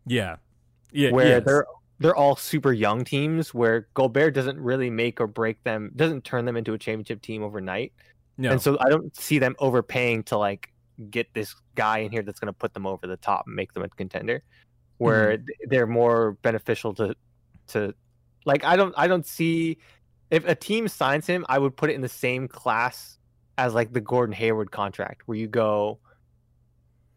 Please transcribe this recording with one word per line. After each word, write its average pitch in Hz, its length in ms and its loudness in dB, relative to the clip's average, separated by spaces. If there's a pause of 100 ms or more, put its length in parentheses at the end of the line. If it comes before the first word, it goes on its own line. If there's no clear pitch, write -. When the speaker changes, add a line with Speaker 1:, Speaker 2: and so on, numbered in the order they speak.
Speaker 1:
Yeah. 104 300 -4 (560)
Yeah, 143 200 2
Speaker 2:
Where 127 160 6
Speaker 1:
yes. 123 160 6
Speaker 2:
they're, 139 220 2 (340)
they're 160 160 4
all 143 200 4
super 139 360 0
young 110 320 0
teams 156 500 -2
where 113 420 2
Gobert 135 400 4
doesn't 139 240 -2
really 127 320 -2
make 113 280 -2
or 120 60 0
break 113 380 -4
them, 110 320 -4
doesn't 151 280 0
turn 120 220 -4
them 120 100 -4
into 113 180 -4
a 110 40 -4
championship 110 460 -8
team 110 180 -8
overnight. 104 520 -8 (440)
Speaker 1:
No. 131 140 0
Speaker 2:
And 131 100 2
so 143 180 2
I 127 100 4
don't 151 280 0
see 151 220 0
them 127 180 2
overpaying 120 680 0
to, 110 120 -2
like, 101 340 -2 (380)
get 117 240 -4
this 107 220 -6 (180)
guy 110 260 2
in 107 120 -6
here 113 100 -4
that's 98 180 -10
gonna 104 140 -6
put - 220 -8
them 196 100 -8
over 190 220 -6
the 92 100 -8
top - 300 -4
and - 80 -12
make 95 180 -8
them 92 80 -6
a 92 80 -6
contender, 104 540 -8 (560)
where 110 380 4
Speaker 1:
Mm-hmm. 117 100 -12
Speaker 2:
th-, - 100 -12 (120)
they're 123 180 4
more 117 460 4 (100)
beneficial 113 500 -2
to, 98 220 -2 (540)
to, 104 260 -2 (500)
like, 139 180 2
I 165 120 4
don't, 190 200 4
I 160 120 2
don't 180 180 2
see, 165 540 -2 (500)
if 160 180 2
a 170 60 4
team 220 340 -2
signs 143 380 0
him, 175 240 -2
I 131 80 2
would 139 180 0
put 156 140 0
it 143 40 0
in 135 80 -8
the 127 80 -4
same 127 380 -4
class - 680 -4 (420)
as, 123 160 2
like, 117 180 0
the 123 80 -2
Gordon 117 320 0
Hayward 110 380 -2
contract, 101 560 -6
where 113 100 -6
you 113 100 -6
go, 107 520 0 (1160)